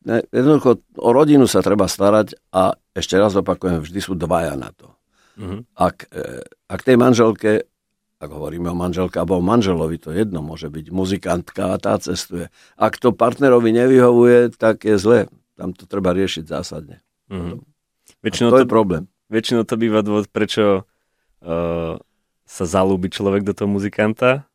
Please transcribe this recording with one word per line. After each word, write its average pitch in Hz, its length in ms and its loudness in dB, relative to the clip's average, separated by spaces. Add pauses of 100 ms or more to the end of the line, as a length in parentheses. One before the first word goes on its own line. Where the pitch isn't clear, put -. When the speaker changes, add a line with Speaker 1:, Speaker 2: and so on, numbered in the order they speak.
Speaker 1:
Ne, 113 260 -2
jednoducho 131 540 2 (140)
o - 160 0
rodinu 143 340 6
sa 95 160 2
treba 98 240 2
starať 101 480 0 (160)
a 92 240 0 (180)
ešte 90 240 -6
raz 101 180 4
opakujem, 90 460 -2
vždy 85 220 -8
sú 95 120 -8
dvaja 82 400 -4
na 65 180 -10
to. - 200 -20 (460)
Speaker 2:
Mhm. 95 200 -10 (160)
Speaker 1:
Ak, - 380 -4
e, - 320 -12 (240)
ak 92 140 -10
tej 131 160 4
manželke, 113 540 4 (680)
ak 76 120 -18
hovoríme 76 380 -8
o 87 100 -6
manželke 87 400 -4
alebo 87 200 -2
o 87 60 -2
manželovi, 90 540 0
to 78 140 -14
jedno, 92 300 -4
môže 78 260 -12
byť 78 240 -14
muzikantka 95 800 -4
a 101 60 -6
tá 101 180 -2
cestuje. 87 520 -8 (260)
Ak 110 220 -2
to 123 120 2
partnerovi 120 600 2
nevyhovuje, 120 840 6
tak 110 300 0
je 107 120 2
zle. 107 240 4 (360)
Tam 90 160 -10
to 92 140 -18
treba 92 260 -2
riešiť 90 340 -4
zásadne. 78 540 -12 (260)
Speaker 2:
Mhm. 95 140 -12 (160)
Speaker 1:
Potom. - 40 -16 (600)
Speaker 2:
Väčšinou 117 300 0
Speaker 1:
A - 20 6
to 131 80 6
Speaker 2:
to, - 20 6
Speaker 1:
je 123 60 2
problém. 98 360 0 (240)
Speaker 2:
väčšinou 113 360 -2
to 120 120 -4
býva 110 260 0
dôvod, 104 260 -2
prečo, 101 560 0 (540)
e, 82 160 -10 (880)
sa - 240 -8
zalúbi 95 400 0
človek 101 340 -2
do 98 140 -4
toho 107 100 -4
muzikanta 107 760 -2 (120)